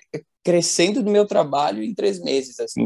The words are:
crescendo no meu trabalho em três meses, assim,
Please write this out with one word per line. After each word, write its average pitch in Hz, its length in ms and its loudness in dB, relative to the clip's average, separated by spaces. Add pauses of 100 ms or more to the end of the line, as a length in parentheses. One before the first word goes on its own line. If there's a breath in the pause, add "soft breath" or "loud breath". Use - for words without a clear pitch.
(440)
crescendo 175 580 2
no 202 80 0
meu 208 160 4
trabalho 170 560 0
em 220 120 -6
três 196 260 0
meses, 139 400 -2
assim, 117 260 -4